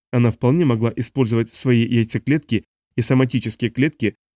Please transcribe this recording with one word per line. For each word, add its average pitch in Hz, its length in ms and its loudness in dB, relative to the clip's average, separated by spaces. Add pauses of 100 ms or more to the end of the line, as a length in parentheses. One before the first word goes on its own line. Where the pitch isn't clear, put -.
(100)
Она 120 200 2
вполне 135 340 0
могла 117 300 0
использовать 117 600 -2
свои 120 320 2
яйцеклетки 117 800 -2 (320)
и 123 60 0
соматические 127 680 0
клетки, 127 440 -2 (220)